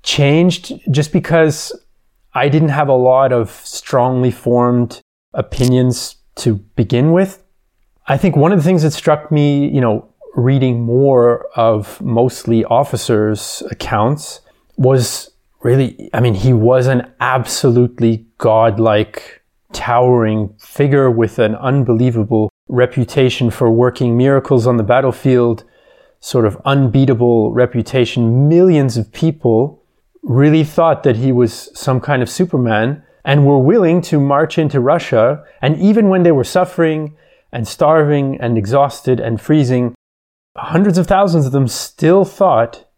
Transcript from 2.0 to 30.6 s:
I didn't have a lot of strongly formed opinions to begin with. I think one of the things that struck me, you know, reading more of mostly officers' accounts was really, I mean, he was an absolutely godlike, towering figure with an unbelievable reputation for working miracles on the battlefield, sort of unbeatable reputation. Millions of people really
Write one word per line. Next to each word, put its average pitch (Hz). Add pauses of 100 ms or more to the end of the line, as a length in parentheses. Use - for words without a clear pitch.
I 135
didn't 156
have 143
a 139
lot 127
of 113
strongly 127
formed 123 (320)
opinions 127 (200)
to 113 (200)
begin 123
with. 190 (640)
I 139
think 196
one 151
of 202
the 143
things 170
that 156
struck 151
me, 143
you 139
know, 113 (280)
reading 127
more 120
of 113
mostly 117
officers' 113
accounts 123 (360)
was 127 (320)
really, 123
I 120
mean, 120
he 120
was 123
an 127
absolutely 120 (100)
godlike, 110 (320)
towering 117
figure 139
with 113
an 107
unbelievable 117 (180)
reputation 123
for 113
working 120
miracles 131
on 123
the 117
battlefield, 123 (560)
sort 120
of 104
unbeatable 123
reputation. 120
Millions 156
of 113
people 147 (380)
really 151